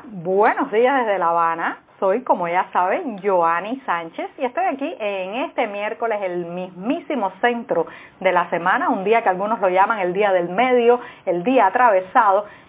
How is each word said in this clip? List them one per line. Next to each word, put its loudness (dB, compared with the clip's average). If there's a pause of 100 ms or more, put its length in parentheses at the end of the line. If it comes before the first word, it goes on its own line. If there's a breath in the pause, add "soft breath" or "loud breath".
buenos 0
días 2
desde 0
La 2
Habana. -2 (200)
Soy, 0
como 0
ya -2
saben, -2
Joanny 0
Sánchez -6
y -4
estoy -4
aquí -6
en -6 (120)
este -4
miércoles, -6
el -6
mismísimo -6
centro -2 (360 loud breath)
de 2
la 2
semana, 0
un -2
día 2
que 2
algunos -2
lo 0
llaman 2
el -2
día 2
del 0
medio, 4 (260 loud breath)
el -2
día 4
atravesado, 4 (220 loud breath)